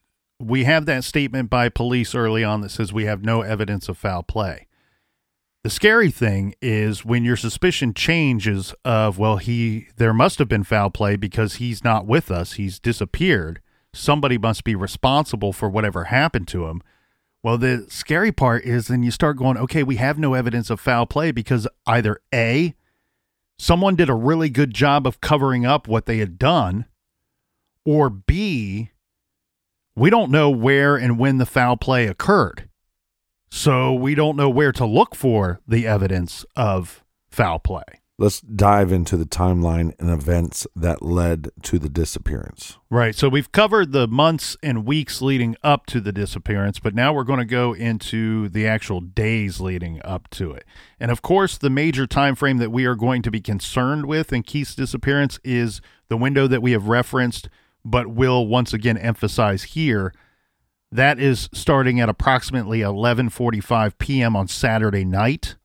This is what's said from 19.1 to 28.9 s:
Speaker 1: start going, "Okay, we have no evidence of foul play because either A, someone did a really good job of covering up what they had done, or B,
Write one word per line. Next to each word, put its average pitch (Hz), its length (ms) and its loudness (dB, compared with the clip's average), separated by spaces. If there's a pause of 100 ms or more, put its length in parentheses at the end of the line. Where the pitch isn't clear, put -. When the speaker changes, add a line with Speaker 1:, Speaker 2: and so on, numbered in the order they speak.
Speaker 1:
start 151 260 0
going, 127 200 0
"Okay, 139 260 -2
we 131 140 -2
have 131 200 0
no 147 160 0
evidence 120 360 -2
of 110 100 -4
foul 120 260 2
play 156 260 -2
because 117 360 -2 (180)
either 110 340 2 (140)
A, 123 400 0 (840)
someone 185 360 2
did 160 140 4
a 123 60 2
really 151 340 2
good 127 240 2
job 139 320 2
of 123 160 -2
covering 131 440 2
up 143 220 0
what 113 180 0
they 113 120 -2
had 92 220 -4
done, 117 460 2 (1000)
or 147 240 4
B, 113 800 -2 (1040)